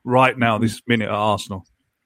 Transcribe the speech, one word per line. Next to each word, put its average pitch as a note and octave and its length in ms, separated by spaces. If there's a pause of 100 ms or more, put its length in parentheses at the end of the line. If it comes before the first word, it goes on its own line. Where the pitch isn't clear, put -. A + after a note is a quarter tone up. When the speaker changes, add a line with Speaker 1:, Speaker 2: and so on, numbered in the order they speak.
Speaker 1:
right B2+ 320
now, A#2 220
Speaker 2:
Mm. A2+ 40
Speaker 1:
this A2 240
minute A2+ 220
at G#2 60
Arsenal? G#2 520 (400)